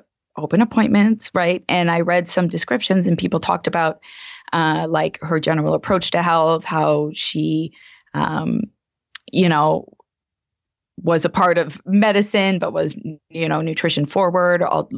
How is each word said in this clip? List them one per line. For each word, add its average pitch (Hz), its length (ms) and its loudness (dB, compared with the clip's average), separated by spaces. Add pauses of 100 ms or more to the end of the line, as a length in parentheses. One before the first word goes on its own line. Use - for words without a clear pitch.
(380)
open 151 240 0
appointments, 220 720 2
right? 180 360 0
And 175 220 2
I 170 100 2
read 175 260 0
some 180 200 0
descriptions 190 600 0
and 170 100 2
people 180 220 -2
talked 175 280 -2
about, 160 340 -2 (500)
uh, 160 380 0
like, 160 320 -2
her 160 180 -2
general 156 340 0
approach 175 380 -2
to 175 100 0
health, 165 420 2
how 151 500 0
she, 160 600 -4 (400)
um, 151 480 -2 (720)
you 180 180 2
know, 156 380 2 (1120)
was 165 240 0
a 170 40 2
part 175 280 2
of 156 280 -4
medicine, 202 720 2
but 165 120 -4
was, 160 240 -2 (340)
you 160 200 -4
know, 156 120 0
nutrition 160 440 -2
forward, 175 560 2
al-, - 360 0